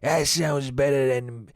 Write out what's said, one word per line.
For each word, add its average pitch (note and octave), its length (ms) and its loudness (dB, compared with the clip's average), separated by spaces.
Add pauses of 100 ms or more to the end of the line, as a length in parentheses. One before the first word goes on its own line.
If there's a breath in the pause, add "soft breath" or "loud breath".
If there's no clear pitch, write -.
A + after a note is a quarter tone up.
That D#3+ 260 0
sounds D3 440 0
better C#3 360 2
than B2 480 -4